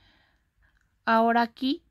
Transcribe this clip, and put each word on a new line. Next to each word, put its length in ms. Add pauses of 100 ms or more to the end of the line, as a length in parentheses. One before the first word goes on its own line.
(1040)
Ahora 380
aquí 500